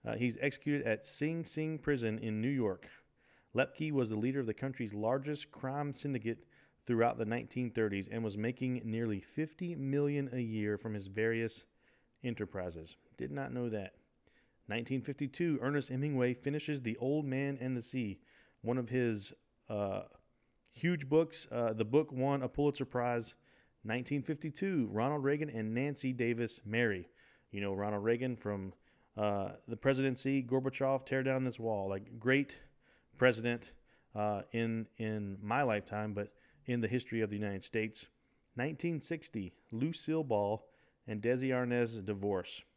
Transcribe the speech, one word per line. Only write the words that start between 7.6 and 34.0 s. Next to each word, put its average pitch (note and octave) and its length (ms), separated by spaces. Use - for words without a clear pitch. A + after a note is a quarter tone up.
thirties G2+ 380
and A2+ 140
was G2+ 140
making B2+ 480
nearly A2 340
fifty D#3+ 540
million C#3+ 580
a B2+ 80
year G#2+ 380
from A2 160
his G2 140
various A2+ 580
enterprises. F#2 760
Did C3 140
not C3+ 200
know B2 180
that. G2 260
Nineteen A#2 340
fifty-two, D3 600
Ernest C#3 280
Hemingway C3 460
finishes C#3+ 460
The A2+ 160
Old C#3+ 280
Man C#3 340
and B2+ 160
the A#2+ 60
Sea, A2+ 380
one B2 160
of A#2 120
his, A#2 440
uh, G2+ 340
huge D#3+ 380
books. D#3+ 420
Uh, A#2 220
the A2 120
book D3 260
won C3+ 320
a B2+ 60
Pulitzer C#3+ 360
Prize. A#2+ 480
Nineteen B2 380
fifty-two, D#3 680
Ronald C3 320
Reagan D3 260
and A2 240
Nancy C3 400
Davis A#2 500
marry. G#2+ 460
You G2+ 120
know G2+ 120
Ronald G2+ 300
Reagan A#2+ 320
from, G2 380
uh, G2+ 380
the A2+ 100
presidency, C3+ 680
Gorbachev, C3 640
tear C3+ 180
down C3 200
this B2 160
wall. G#2+ 300
Like, G2 300
great C3 400
president, A#2+ 560